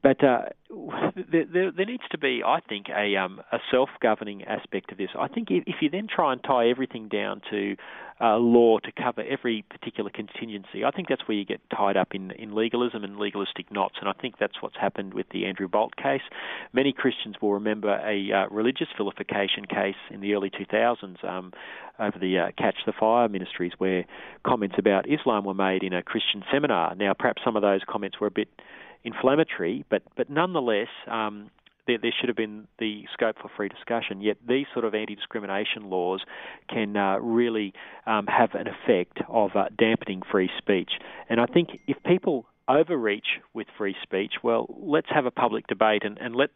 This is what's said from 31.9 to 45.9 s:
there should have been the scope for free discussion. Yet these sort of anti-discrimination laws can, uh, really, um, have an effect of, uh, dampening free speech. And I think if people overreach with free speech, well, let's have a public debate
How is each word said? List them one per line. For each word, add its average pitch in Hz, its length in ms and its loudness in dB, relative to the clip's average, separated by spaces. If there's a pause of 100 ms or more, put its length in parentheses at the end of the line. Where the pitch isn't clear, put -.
there 113 160 0
should 123 120 -2
have 113 80 -2
been 107 320 -6 (100)
the 107 240 -4 (100)
scope 110 300 0
for 101 140 -12
free 101 120 -2
discussion. 110 520 -4
Yet 104 160 0 (100)
these 135 260 2
sort 117 120 -2
of 107 100 0
anti-discrimination 104 960 -4
laws 92 300 0 (480)
can, 104 280 -2
uh, 98 220 2
really, 113 560 0 (320)
um, - 220 2
have - 260 4
an - 140 -4
effect 95 500 0 (100)
of, 104 280 2
uh, 98 80 4 (120)
dampening 110 540 0
free 92 260 4
speech. 92 360 0 (360)
And 117 120 2
I 123 60 6
think - 420 2
if 139 160 0
people 170 420 2 (220)
overreach 131 720 2 (140)
with 110 120 -6 (100)
free 98 280 -2
speech, 98 300 -2 (100)
well, 117 360 2
let's 160 300 2
have 139 160 2
a 123 60 0
public 113 340 0
debate 107 380 4